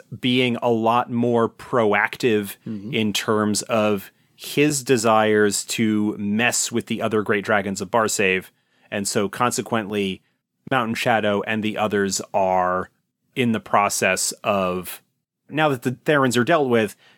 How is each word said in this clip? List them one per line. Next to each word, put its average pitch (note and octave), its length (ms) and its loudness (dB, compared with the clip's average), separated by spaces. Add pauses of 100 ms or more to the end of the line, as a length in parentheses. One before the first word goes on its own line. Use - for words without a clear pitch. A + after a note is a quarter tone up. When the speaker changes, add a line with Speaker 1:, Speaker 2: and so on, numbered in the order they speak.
(200)
Speaker 1:
being B2 420 0
a A#2+ 80 0
lot A#2 400 2
more A#2 380 2
proactive G#2+ 1080 0 (100)
Speaker 2:
Mm-hmm. A2 280 -10
Speaker 1:
in G#2+ 180 0
terms G#2+ 500 0
of G#2+ 480 -2 (240)
his D3 480 0
desires A2 840 2
to G#2+ 520 0
mess G#2+ 540 -2
with A#2 140 -2
the A2 160 -6
other G#2+ 200 0
great G2+ 220 -2
dragons G2+ 360 0
of F#2 100 -10
Barsave. G2+ 560 0 (440)
And G#2 160 -4
so G#2 220 -2
consequently, G#2 920 -2 (480)
Mountain A#2 240 0
Shadow G#2+ 480 0
and A2 200 -4
the G#2+ 140 -4
others G2 440 0 (140)
are F#2 560 0 (460)
in A#2+ 160 0
the G#2+ 80 -4
process G2+ 720 0 (100)
of, F#2 600 -2 (460)
now D#3 200 2
that C3 140 -2
the B2 220 -4
Therans C3 320 2
are B2 80 4
dealt D3 240 2
with, A2+ 280 2 (220)